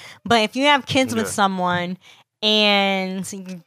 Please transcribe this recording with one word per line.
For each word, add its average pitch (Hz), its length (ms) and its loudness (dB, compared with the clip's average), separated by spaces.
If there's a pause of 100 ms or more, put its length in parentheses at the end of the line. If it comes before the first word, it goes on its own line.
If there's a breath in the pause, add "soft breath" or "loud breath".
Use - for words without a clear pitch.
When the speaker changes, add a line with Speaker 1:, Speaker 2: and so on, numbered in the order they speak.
(260 loud breath)
Speaker 1:
But 220 160 2
if 214 140 -2
you 262 100 0
have 285 200 4
kids 254 300 0
with 220 120 -2
Speaker 2:
Yeah. 180 40 -8
Speaker 1:
someone 180 680 -2 (440 soft breath)
and 196 1200 0